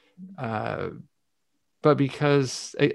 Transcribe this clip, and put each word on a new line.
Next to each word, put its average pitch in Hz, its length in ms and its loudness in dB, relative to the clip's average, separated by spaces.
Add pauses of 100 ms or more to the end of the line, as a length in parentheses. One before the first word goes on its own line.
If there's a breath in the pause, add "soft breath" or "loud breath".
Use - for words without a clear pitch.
(380)
uh, 110 500 -6 (920)
but 151 140 6
because, 139 840 0
I, 147 140 4